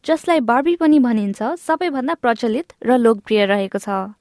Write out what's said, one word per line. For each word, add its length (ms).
जसलाई 400
बार्बी 320
पनि 220
भनिन्छ, 420
सबैभन्दा 640
प्रचलित 520
र 160
लोकप्रिय 480
रहेको 320
छ। 400